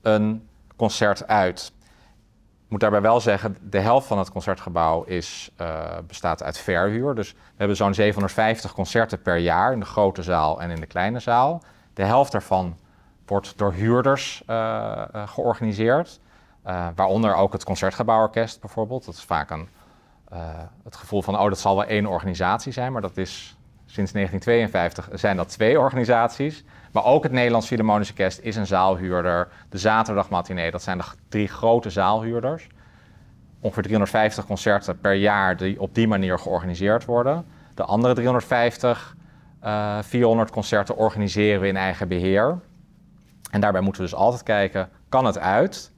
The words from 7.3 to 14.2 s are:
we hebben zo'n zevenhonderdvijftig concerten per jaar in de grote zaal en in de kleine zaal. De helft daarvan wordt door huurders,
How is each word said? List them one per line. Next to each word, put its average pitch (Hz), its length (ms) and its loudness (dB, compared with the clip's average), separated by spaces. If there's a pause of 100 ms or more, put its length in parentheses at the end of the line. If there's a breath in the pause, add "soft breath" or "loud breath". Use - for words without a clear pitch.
we - 60 -20 (180 soft breath)
hebben 101 200 0
zo'n 98 180 2
zevenhonderdvijftig 104 800 0
concerten 110 480 -2
per 87 140 0
jaar 85 360 2
in 120 80 -4
de 95 60 -8
grote 98 360 0
zaal 80 380 0
en 87 100 -8
in 82 100 -8
de 78 60 -10
kleine 101 320 -4
zaal. 127 440 0 (300 soft breath)
De 95 120 -2
helft 131 280 4
daarvan 92 440 -2 (500 soft breath)
wordt - 320 -4
door 101 140 0
huurders, 123 720 0